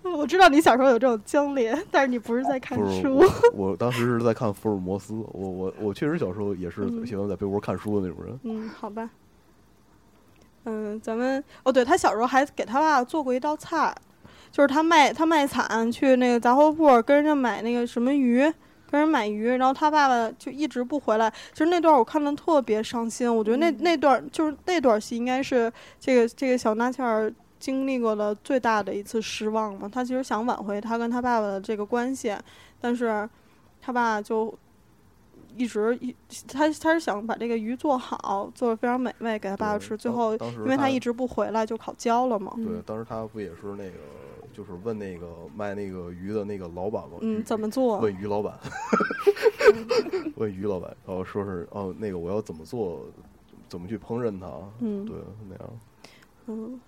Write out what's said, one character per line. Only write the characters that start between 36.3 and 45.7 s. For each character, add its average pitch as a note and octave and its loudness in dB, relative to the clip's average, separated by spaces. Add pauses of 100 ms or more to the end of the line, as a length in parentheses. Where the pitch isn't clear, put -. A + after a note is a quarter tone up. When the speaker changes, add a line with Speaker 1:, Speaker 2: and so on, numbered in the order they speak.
Speaker 1:
他， D4+ 0
他 D#4+ 0
是 E4 2
想 G#3 -4
把 A3 -2
这 A#3 -6
个 A#3 -2
鱼 A3+ -4
做 C#4 0
好， - -4
做 A#3+ -2
得 A3+ 0
非 A#3+ -4
常 B3 0
美 B3 -4
味 A3+ -4
给 G3 -6
他 G3 -6
爸 G#3 -2
爸 G#3 -2
吃， G3+ -12
Speaker 2:
对， G#3+ -6
Speaker 1:
最 A#3+ -4
后 A3+ 0
Speaker 2:
当， A3+ -6
当 - -6
时 A#3 -10
他 G#3+ -8
Speaker 1:
因 B3+ 0
为 C4+ 2
他 C#4 2
一 C4 2
直 A#3+ -2
不 B3+ -2
回 G#3 -2
来 A3 0
就 A3+ -6
烤 - -12
焦 A#3+ 0
了 A3+ 0
嘛。 F#3+ -8
Speaker 2:
对， A3+ -6
Speaker 3:
嗯。 G#3+ -6
Speaker 2:
当 G#2+ -8
时 A2+ -8
他 A2+ -8
不 A2 -12
也 G2 -6
是 E2+ -12
那 G2+ -12
个， F2 -14 (560)
就 G#2+ -16
是 F#2 -16 (140)
问 A2 -4
那 F#2 -10
个 E2+ -14 (280)
卖 G2+ -6